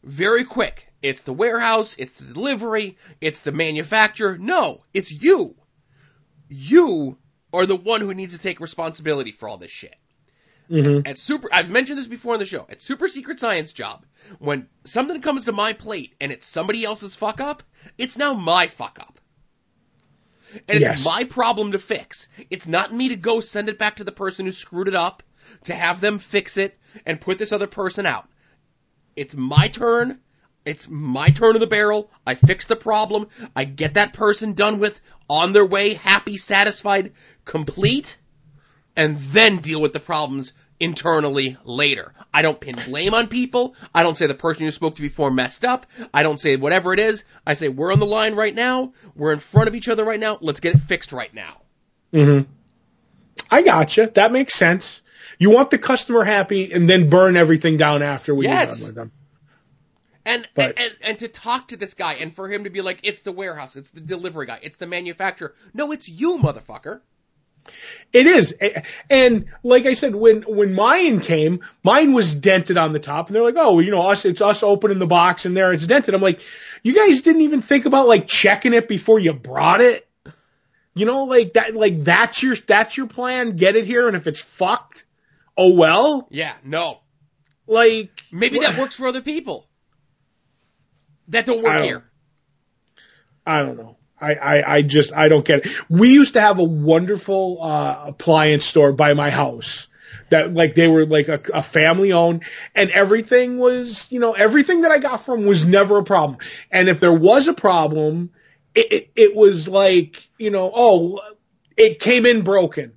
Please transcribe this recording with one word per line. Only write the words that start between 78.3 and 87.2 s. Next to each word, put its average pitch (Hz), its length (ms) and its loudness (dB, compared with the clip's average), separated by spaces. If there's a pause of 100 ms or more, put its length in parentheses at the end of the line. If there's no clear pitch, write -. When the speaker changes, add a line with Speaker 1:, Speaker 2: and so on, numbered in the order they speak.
Speaker 2:
it 233 160 2
before 220 320 2
you 165 120 0
brought 143 480 0
it?" - 280 2 (840)
You 196 120 -2
know, 269 180 -2
like 240 280 0
that, 226 240 0
like, 185 260 0
that's 190 400 0
your, 254 140 -2
that's 214 400 0
your 269 100 -8
plan. 247 500 -6
Get 190 200 2
it 220 100 0
here. 240 220 0
And 196 80 -2
if 160 100 -8
it's 151 140 -8
fucked, - 640 -6 (520)
oh 185 180 6
well. 208 560 4
Speaker 1:
Yeah, 147 240 -8 (100)
no. 151 360 -8 (680)